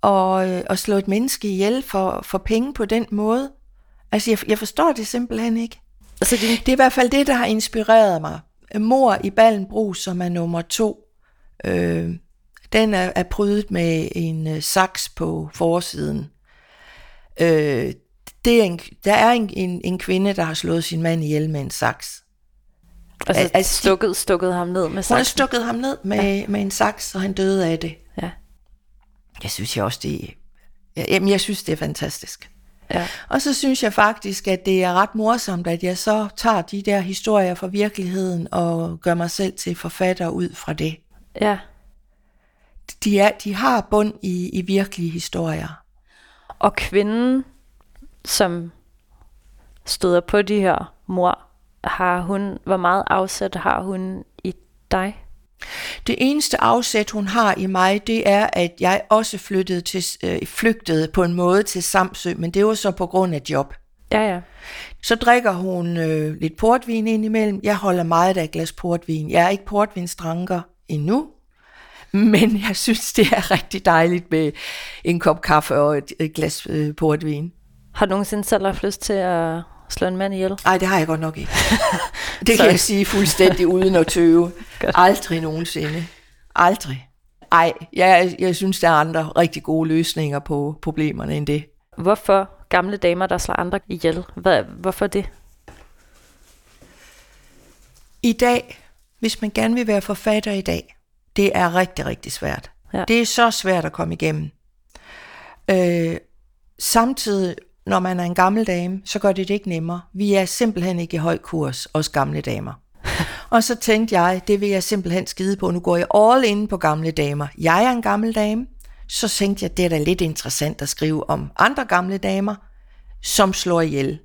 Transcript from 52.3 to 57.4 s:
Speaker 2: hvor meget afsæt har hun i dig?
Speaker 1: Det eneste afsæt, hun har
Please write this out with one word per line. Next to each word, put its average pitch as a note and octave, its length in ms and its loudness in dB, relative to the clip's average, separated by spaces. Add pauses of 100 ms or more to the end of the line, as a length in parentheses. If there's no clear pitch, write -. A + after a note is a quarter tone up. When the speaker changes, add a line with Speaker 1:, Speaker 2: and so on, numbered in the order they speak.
Speaker 2:
hvor F#3 120 0
meget F3+ 300 0
afsæt F#3+ 480 -2
har - 280 0
hun F#3 420 -6 (200)
i F3+ 100 -4 (360)
dig? G3 280 -2 (880)
Speaker 1:
Det A#3+ 120 0
eneste D4 420 0
afsæt, A#3 500 2
hun G#3 160 -4
har G#3 280 2